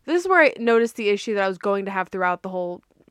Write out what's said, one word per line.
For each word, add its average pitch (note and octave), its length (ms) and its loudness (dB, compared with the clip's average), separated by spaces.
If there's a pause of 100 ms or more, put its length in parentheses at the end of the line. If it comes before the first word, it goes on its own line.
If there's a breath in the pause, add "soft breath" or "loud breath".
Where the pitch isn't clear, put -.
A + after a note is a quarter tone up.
This F4 180 0
is F#4 60 -4
where F#4 140 6
I C#4+ 160 4
noticed A#3 380 2
the G#3 120 -2
issue G#3 260 -2
that G3+ 100 0
I F#3+ 40 0
was F#3 100 -6
going G3 280 -2
to G3 40 -8
have F#3+ 180 -4
throughout F3+ 340 -2
the F#3+ 60 -8
whole F3+ 340 -8 (280)